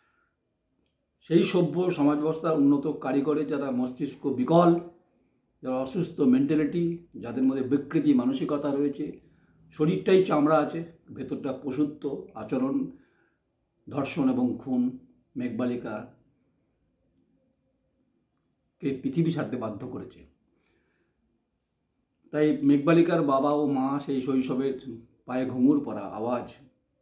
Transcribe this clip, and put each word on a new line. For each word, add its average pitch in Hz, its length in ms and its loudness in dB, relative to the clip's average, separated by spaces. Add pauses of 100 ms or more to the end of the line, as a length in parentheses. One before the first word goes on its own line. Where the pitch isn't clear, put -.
(1200)
সেই - 240 4
সভ্য 175 460 0
সমাজ 147 280 2
ব্যবস্থার 156 380 -2
উন্নত 143 300 4
কারিগরে 143 580 -2
যারা 135 260 -4
মস্তিষ্ক 123 560 -6
বিকল, 165 540 4 (840)
যারা 131 140 -4
অসুস্থ 156 440 -4
মেন্টালিটি, 151 840 2 (100)
যাদের 117 260 -6
মধ্যে 135 200 2
বিকৃতি 143 520 0
মানসিকতা 139 600 0
রয়েছে, 143 460 -4 (500)
শরীরটাই 185 540 4
চামড়া 151 320 4
আছে, 165 360 -2 (220)
ভেতরটা 135 480 -8
পশুত্ব 143 720 -4
আচরণ, 131 560 -4 (1000)
ধর্ষণ 139 420 -2
এবং 120 300 0
খুন, 123 380 -2 (380)
মেঘবালিকাকে - 3750 -10
পৃথিবী 160 280 0
ছাড়তে 123 260 -4
বাধ্য 110 320 -8
করেছে। - 380 -14 (2000)
তাই 151 320 2
মেঘবালিকার 160 600 4
বাবা 139 280 2
ও 147 160 2
মা 135 340 -2
সেই 135 200 -4
শৈশবের 127 800 -2 (280)
পায়ে 127 200 -4
ঘুঙুর 127 380 4
পরা 104 160 -8
আওয়াজ 110 540 -6 (480)